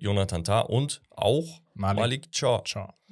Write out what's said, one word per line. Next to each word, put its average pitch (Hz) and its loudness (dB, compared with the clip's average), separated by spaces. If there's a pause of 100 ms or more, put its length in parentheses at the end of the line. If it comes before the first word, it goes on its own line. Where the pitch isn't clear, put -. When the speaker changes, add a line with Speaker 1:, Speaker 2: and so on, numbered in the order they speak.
Speaker 1:
Jonathan 98 0
Tah 101 2
und 139 -2 (100)
auch 151 0 (140)
Speaker 2:
Malik. 98 0
Speaker 1:
Malik 127 -2
Tchor. 120 0
Speaker 2:
Tchor. - -10 (140)